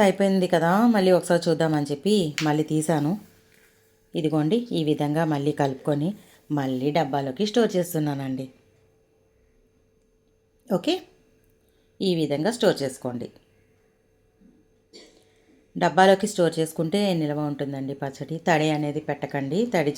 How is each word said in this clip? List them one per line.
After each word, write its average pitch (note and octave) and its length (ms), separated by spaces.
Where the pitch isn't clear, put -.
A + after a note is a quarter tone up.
అయిపోయింది F#3+ 480
కదా, E3+ 180
మళ్ళీ F#3 220
ఒకసారి E3+ 300
చూద్దామని D#3 440
చెప్పి F#3+ 240
మళ్ళీ D3+ 160
తీసాను. D#3 380
ఇదిగోండి, D#3 380
ఈ E3 120
విధంగా D3 340
మళ్ళీ C#3+ 280
కలుపుకొని C#3+ 480
మళ్ళీ C3 380
డబ్బాలోకి C#3 540
స్టోర్ A3+ 260
చేస్తున్నానండి. C#3 680
ఓకే, E4+ 180
ఈ F3+ 40
విధంగా D3 340
స్టోర్ F#3 280
చేసుకోండి. B2 440
డబ్బాలోకి F#3+ 560
స్టోర్ E3 280
చేసుకుంటే D#3+ 400
నిల్వ D3 180
ఉంటుందండి C#3 500
పచ్చడి. C#3 340
తడి D#3 200
అనేది D3 320
పెట్టకండి, C#3 500
తడి D3+ 240